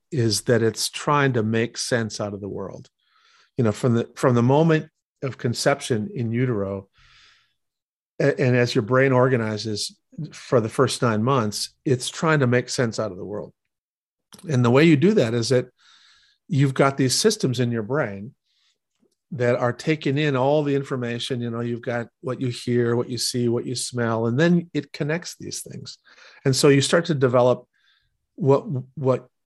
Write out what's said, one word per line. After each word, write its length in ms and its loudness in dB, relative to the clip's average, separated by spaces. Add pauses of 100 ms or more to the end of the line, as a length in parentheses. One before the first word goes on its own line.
(100)
is 320 -2
that 200 2
it's 260 -2
trying 460 0
to 80 0
make 360 -2
sense 420 -4
out 140 -6
of 60 -10
the 80 -10
world. 400 -12 (680)
You 80 2
know, 80 2
from 220 0
the, 220 -2
from 180 2
the 80 4
moment 460 2 (340)
of 160 -8
conception 760 -2
in 180 -4
utero, 560 -4 (1300)
a-, 200 2
and 160 2
as 180 2
your 80 2
brain 300 2
organizes 840 0 (360)
for 280 0
the 80 0
first 340 0
nine 200 2
months, 520 -2 (100)
it's 240 -2
trying 320 0
to 60 2
make 220 2
sense 300 -2
out 140 -4
of 60 -14
the 60 -12
world. 280 -10 (960)
And 160 2
the 60 4
way 140 6
you 120 8
do 180 4
that 200 2
is 160 -2
that 160 2 (840)
you've 260 2
got 220 2
these 180 0
systems 460 0
in 100 0
your 120 -2
brain 520 -6 (1000)
that 220 0
are 180 0
taking 460 -2
in 180 0
all 280 2
the 100 0
information. 640 -4
You 100 -6
know, 100 -6
you've 220 -6
got 260 -6 (120)
what 200 -8
you 80 -2
hear, 480 0
what 120 -2
you 100 -8
see, 300 -2
what 180 -2
you 100 -8
smell, 500 -2
and 120 -2
then 360 2
it 180 -8
connects 460 -6
these 240 -12
things. 360 -16 (460)
And 100 2
so 140 4
you 120 6
start 260 2
to 80 0
develop 520 2 (680)
what, 300 2 (320)
what 320 0 (180)